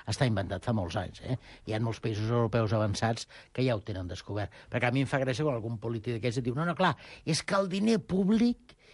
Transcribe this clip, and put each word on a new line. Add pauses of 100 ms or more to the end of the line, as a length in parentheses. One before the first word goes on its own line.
està
inventat
fa
molts
anys,
eh? (280)
Hi
ha
molts
països
europeus
avançats (240)
que
ja
ho
tenen
descobert. (180)
Perquè
a
mi
em
fa
gràcia
quan
algun
polític
d'aquests
et
diu,
«No,
no,
clar, (260)
és
que
el
diner
públic (180)